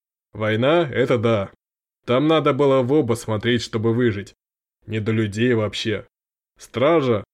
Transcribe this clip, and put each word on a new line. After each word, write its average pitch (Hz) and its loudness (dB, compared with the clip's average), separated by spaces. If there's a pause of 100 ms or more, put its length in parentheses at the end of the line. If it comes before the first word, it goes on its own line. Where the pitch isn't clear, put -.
(320)
"Война — 120 0
это 123 0
да. 107 0 (540)
Там 131 0
надо 151 2
было 135 2
в 123 -2
оба 135 2
смотреть, 113 -2
чтобы 113 -2
выжить. 110 -2 (520)
Не 107 -6
до 107 -4
людей 110 0
вообще. 107 -4 (520)
Стража, 127 0